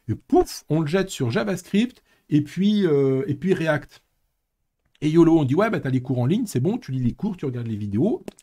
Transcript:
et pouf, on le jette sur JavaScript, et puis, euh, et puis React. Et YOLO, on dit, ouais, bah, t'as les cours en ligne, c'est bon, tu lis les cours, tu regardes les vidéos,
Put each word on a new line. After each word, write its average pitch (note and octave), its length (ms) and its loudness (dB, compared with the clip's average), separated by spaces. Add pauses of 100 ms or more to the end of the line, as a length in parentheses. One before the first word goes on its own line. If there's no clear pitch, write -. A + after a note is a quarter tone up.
et G#2+ 80 -2
pouf, - 540 0
on D3+ 120 0
le D#3+ 60 -2
jette F#3 240 -2
sur A#2+ 220 -4
JavaScript, G#3 720 -2 (240)
et D3 140 2
puis, G3 440 0
euh, C#3 400 2
et C#3+ 80 -2
puis E3 200 0
React. D#3 500 -4 (960)
Et D3+ 80 0
YOLO, E3 320 6
on D3 40 2
dit, C3 120 0
ouais, G#3+ 140 2
bah, F3+ 100 -2
t'as C#3 100 -4
les B2+ 120 0
cours B2+ 180 -4
en A#2+ 60 0
ligne, G#3 200 0
c'est C#3+ 140 -4
bon, F#3+ 180 -2
tu - 140 -12
lis C3 100 -4
les B2 120 0
cours, G3+ 220 -6
tu - 80 -12
regardes B2 220 -6
les A2+ 100 -6
vidéos, G#2 480 -2 (180)